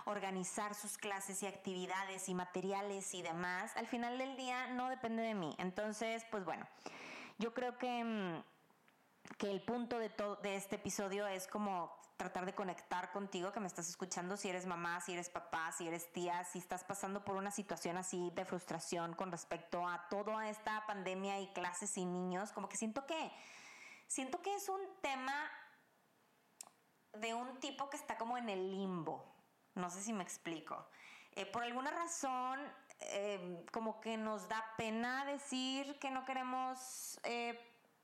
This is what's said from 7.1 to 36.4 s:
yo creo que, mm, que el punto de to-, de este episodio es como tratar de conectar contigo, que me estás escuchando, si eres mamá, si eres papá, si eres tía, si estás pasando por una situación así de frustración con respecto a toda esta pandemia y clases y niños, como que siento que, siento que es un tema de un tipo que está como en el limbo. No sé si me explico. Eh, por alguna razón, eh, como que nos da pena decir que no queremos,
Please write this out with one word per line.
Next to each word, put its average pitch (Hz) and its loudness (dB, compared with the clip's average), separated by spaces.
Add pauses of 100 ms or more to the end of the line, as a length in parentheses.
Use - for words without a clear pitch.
yo 226 4
creo 247 4
que, 240 6
mm, 196 4 (960)
que 202 4
el 190 2
punto 240 2
de 220 2
to-, 208 0
de 196 0
este 285 -2
episodio 202 2
es 190 0
como 196 0 (160)
tratar 180 0
de 190 -2
conectar 185 0
contigo, 196 0
que 214 -2
me 202 0
estás 175 -2
escuchando, 185 -2
si 202 0
eres 180 0
mamá, 175 0
si 185 -2
eres 175 -2
papá, 165 -2
si 170 -2
eres 165 -2
tía, 175 2
si 180 -4
estás 180 -2
pasando 196 -2
por 196 2
una 196 2
situación 180 0
así 180 2
de 190 0
frustración 170 0
con 185 -2
respecto 175 -2
a 175 -2
toda 214 2
esta 214 -2
pandemia 196 0
y 185 -4
clases 180 -2
y 185 2
niños, 180 2
como 196 -2
que - -4
siento 226 0
que, 311 0 (720)
siento 262 0
que 392 2
es 403 -2
un 381 2 (200)
tema 269 2 (1800)
de 226 0
un 254 -2
tipo 269 -2
que 302 -4
está 240 -2
como 240 2
en 240 -2
el 190 2
limbo. 175 0 (400)
No 180 0
sé 185 -6
si 220 0
me 196 2
explico. - -4 (460)
Eh, 190 -2
por 226 0
alguna 254 0
razón, 269 0 (400)
eh, 185 0
como 220 0
que 226 0
nos 214 0
da 220 0 (120)
pena 233 2
decir 277 0
que 269 -2
no 262 0
queremos, 254 -2